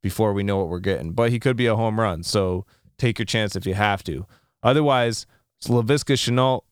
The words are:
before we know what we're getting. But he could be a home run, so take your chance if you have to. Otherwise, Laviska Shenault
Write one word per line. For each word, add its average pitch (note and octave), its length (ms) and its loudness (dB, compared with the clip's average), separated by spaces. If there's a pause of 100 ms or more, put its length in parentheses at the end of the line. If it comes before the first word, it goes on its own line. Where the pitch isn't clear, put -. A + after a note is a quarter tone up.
before G#2 320 0
we G2 100 0
know G2+ 140 0
what F2+ 120 -2
we're F2 100 -6
getting. F2+ 320 -4
But A#2 200 2
he A#2+ 80 0
could B2+ 180 0
be B2 80 0
a A2+ 100 2
home A2 240 0
run, F2 240 -2
so F#2 420 -2 (320)
take A#2+ 220 -2
your A2 60 -2
chance G#2+ 300 -2
if F#2+ 100 -6
you F#2 80 -2
have G2+ 320 2
to. E2 200 -6 (380)
Otherwise, B2+ 640 2 (400)
Laviska B2 480 2
Shenault B2+ 480 0 (100)